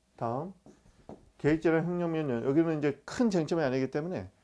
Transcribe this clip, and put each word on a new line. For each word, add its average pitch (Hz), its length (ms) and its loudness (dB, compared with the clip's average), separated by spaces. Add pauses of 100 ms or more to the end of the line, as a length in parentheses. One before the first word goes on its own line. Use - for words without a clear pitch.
(160)
다음, 139 380 -6 (840)
계획재량 160 480 2
횡령면허. 160 600 -2
여기는 160 300 2
이제 143 260 -2
큰 233 280 0
쟁점이 165 320 0
아니기 131 260 0
때문에 147 400 -6 (140)